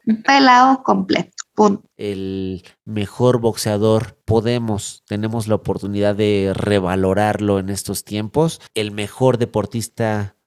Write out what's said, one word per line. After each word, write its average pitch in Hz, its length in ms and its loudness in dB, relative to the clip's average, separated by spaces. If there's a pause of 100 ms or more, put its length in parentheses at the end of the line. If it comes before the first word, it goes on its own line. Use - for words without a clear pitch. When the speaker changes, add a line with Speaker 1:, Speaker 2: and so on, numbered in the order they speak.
Speaker 1:
Un 220 180 0
pelado 262 600 6
completo. - 480 -2 (220)
Punto. 104 300 2 (140)
Speaker 2:
El 95 640 -6 (220)
mejor 113 540 0
boxeador, 110 840 0
podemos, 113 800 -2
tenemos 107 420 -4
la 107 80 2
oportunidad 101 600 -2
de 101 400 2
revalorarlo 101 1040 0
en 95 100 -4
estos 98 360 -8
tiempos. 110 560 -4 (120)
El 107 180 -4
mejor 110 460 0
deportista 107 1080 -4